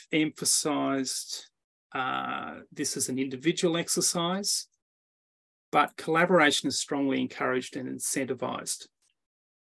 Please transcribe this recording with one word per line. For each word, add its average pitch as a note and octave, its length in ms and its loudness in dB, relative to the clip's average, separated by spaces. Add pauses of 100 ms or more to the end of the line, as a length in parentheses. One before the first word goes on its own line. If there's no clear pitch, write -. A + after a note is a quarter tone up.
(120)
emphasized, C#3 1400 -2 (440)
uh, C3 640 -4 (120)
this - 240 -4
as C#3 120 -2
an C3 100 -2
individual C#3+ 580 0
exercise, F3 920 0 (1040)
but D3 240 4
collaboration D#3+ 720 6
is B2 100 -2
strongly C#3 420 0
encouraged B2+ 560 -2
and C3 120 -6
incentivized. - 960 -4 (760)